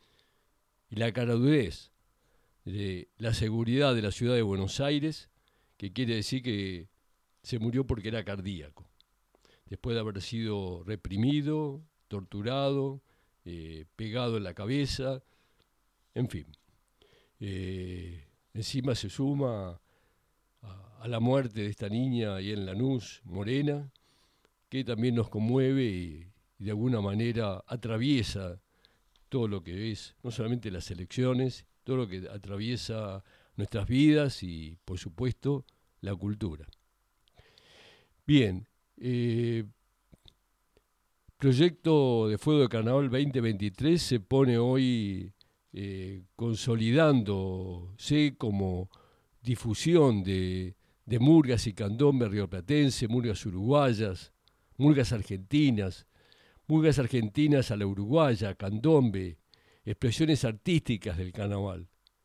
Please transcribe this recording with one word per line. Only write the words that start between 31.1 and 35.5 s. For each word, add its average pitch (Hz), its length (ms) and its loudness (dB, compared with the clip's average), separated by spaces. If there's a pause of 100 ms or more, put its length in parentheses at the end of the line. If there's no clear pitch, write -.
todo 131 160 -4
lo 117 100 -4
que 92 240 -10
atraviesa 104 920 -8 (340)
nuestras 101 300 -4
vidas 143 560 4
y, 82 440 -10
por 92 120 -8
supuesto, 127 680 -4 (340)